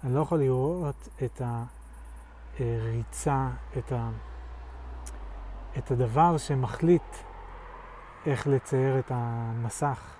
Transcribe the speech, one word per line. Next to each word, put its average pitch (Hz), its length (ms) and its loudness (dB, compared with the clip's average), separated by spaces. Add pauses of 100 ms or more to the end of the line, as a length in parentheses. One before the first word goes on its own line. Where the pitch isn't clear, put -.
אני 127 100 2
לא 143 60 4
יכול 156 180 4
לראות 143 680 2 (160)
את 123 180 -4 (1160)
הריצה, 117 920 0 (280)
את 127 140 -4
ה-, 117 180 0 (1700)
את - 120 -4
הדבר 135 480 6
שמחליט 147 800 4 (1080)
איך 139 200 2
לצייר 135 520 4
את 123 160 -2
המסך. 117 1040 -2